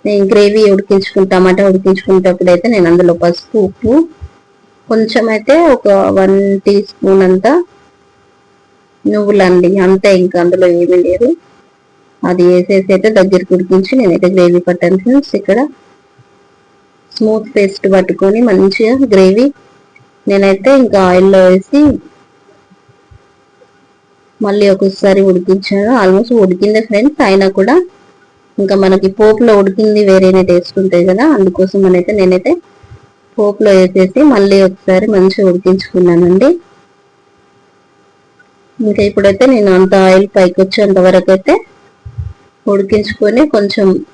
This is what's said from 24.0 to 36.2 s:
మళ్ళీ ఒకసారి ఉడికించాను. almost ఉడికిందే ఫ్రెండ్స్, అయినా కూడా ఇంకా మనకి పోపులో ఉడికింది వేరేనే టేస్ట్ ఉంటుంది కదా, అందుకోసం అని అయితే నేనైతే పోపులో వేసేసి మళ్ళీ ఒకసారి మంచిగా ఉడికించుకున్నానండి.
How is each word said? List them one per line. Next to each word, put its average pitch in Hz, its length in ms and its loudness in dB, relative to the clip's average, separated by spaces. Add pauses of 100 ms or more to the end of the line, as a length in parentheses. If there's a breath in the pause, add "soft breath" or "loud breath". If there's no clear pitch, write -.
మళ్ళీ 202 280 0
ఒకసారి 196 440 0 (100)
ఉడికించాను. 190 600 -2 (140)
almost 214 400 0
ఉడికిందే 202 360 -2 (100)
ఫ్రెండ్స్, 240 280 -2 (120)
అయినా 196 180 2 (120)
కూడా 233 160 0 (840)
ఇంకా 196 220 -2
మనకి 190 260 0 (100)
పోపులో 220 400 2
ఉడికింది 208 500 0
వేరేనే 190 400 2
టేస్ట్ 180 320 -2
ఉంటుంది 175 300 0
కదా, 190 140 -2 (120)
అందుకోసం 185 420 -2 (100)
అని 180 100 2
అయితే 180 200 -4
నేనైతే 185 340 0 (840)
పోపులో 208 420 -2
వేసేసి 185 420 0 (120)
మళ్ళీ 196 240 2 (100)
ఒకసారి 190 480 -2
మంచిగా 190 360 0
ఉడికించుకున్నానండి. 180 1000 0 (2500)